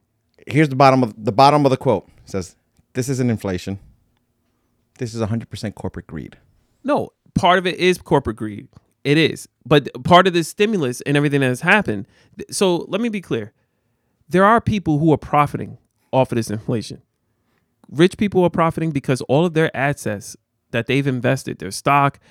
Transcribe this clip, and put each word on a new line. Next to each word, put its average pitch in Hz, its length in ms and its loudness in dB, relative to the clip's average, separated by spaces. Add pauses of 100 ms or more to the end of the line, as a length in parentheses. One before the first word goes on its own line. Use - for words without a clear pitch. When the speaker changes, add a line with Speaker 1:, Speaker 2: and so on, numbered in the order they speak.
(480)
Speaker 1:
Here's 151 220 2
the 131 60 -6
bottom 131 280 6
of, 107 140 -2
the 110 140 -4
bottom 139 340 6
of 135 40 4
the 127 80 2
quote. 104 300 -2 (160)
It - 80 -20
says, 92 240 -8 (380)
"This 127 160 -4
isn't 127 200 0
inflation. 98 480 -4 (1200)
This 113 160 -10
is 113 80 -6
a 107 60 -2
hundred 110 240 -6
percent 104 240 -10
corporate - 320 -12
greed." - 300 -14 (460)
Speaker 2:
No, 269 300 -4 (220)
part 185 240 4
of 180 80 -2
it 175 80 -4
is 180 240 0
corporate 123 380 0
greed. 107 300 -12 (360)
It 143 160 2
is. - 280 0 (200)
But 127 360 0
part 180 220 6
of 180 80 0
this 170 140 -2
stimulus 190 540 -2
and 143 140 -2
everything 143 260 2
that 131 60 2
has 127 140 -4
happened, 170 460 0 (300)
th-, - 140 -14
so 180 360 0
let 185 140 -4
me 240 80 -2
be 208 120 -6
clear. 113 320 -6 (760)
There 185 180 2
are 220 140 4
people 180 380 -2
who 156 160 2
are 127 40 2
profiting 143 600 -2 (340)
off 131 200 2
of 117 60 -2
this 110 120 -2
inflation. 110 540 -6 (840)
Rich 165 300 0
people 190 260 0
are 170 60 4
profiting 160 400 -2
because 139 320 -2
all 151 240 2
of 170 80 -2
their 156 240 0
assets 123 580 -6 (360)
that 117 160 -4
they've 135 180 0
invested, 127 540 -2
their 92 120 -10
stock, 139 480 0 (120)